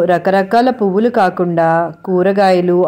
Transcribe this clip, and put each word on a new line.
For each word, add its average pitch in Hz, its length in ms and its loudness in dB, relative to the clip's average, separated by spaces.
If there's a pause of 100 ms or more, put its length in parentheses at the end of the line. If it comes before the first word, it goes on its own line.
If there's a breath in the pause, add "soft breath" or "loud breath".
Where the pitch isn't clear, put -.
రకరకాల 190 640 0
పువ్వులు 220 400 -2
కాకుండా 180 580 0 (360)
కూరగాయలు, 185 840 0